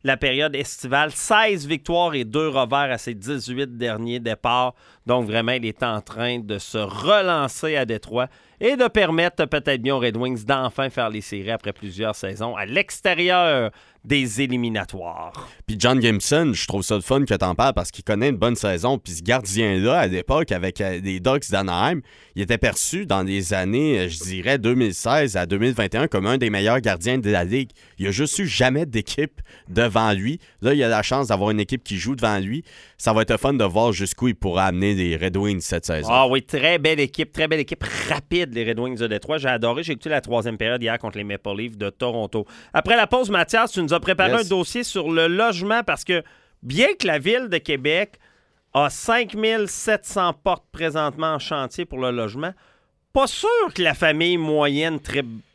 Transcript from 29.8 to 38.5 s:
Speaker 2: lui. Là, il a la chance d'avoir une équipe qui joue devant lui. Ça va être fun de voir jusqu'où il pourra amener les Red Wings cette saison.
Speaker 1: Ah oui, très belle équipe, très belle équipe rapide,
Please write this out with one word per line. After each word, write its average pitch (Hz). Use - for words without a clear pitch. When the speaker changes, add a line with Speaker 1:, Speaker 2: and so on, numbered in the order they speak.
Speaker 2:
lui. 113
Là, 127
il 143
a 117
la 107
chance 131
d'avoir 104
une 107
équipe 123
qui 101
joue 120
devant 107
lui. 110
Ça -
va 110
être 110
fun 135
de 120
voir 107
jusqu'où 98
il 107
pourra 95
amener 95
les 87
Red 87
Wings 98
cette -
saison. 80
Speaker 1:
Ah 131
oui, 131
très 156
belle 156
équipe, 147
très 156
belle 156
équipe -
rapide, 151